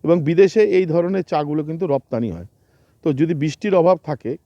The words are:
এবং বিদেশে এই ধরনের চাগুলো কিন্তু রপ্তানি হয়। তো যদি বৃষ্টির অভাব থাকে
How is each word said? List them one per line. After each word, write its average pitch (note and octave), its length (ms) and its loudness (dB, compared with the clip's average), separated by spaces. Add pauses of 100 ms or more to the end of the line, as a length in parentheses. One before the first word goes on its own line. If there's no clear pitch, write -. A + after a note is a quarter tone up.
এবং E3+ 180 2
বিদেশে F3+ 420 4
এই F#3 220 2
ধরনের F3 380 -2
চাগুলো D3+ 400 -4
কিন্তু E3 240 -6
রপ্তানি B2 440 -2
হয়। E2+ 140 -12 (580)
তো D#3 100 0
যদি D#3+ 200 0
বৃষ্টির D#3 420 -2
অভাব F3 280 4
থাকে C#3+ 420 -8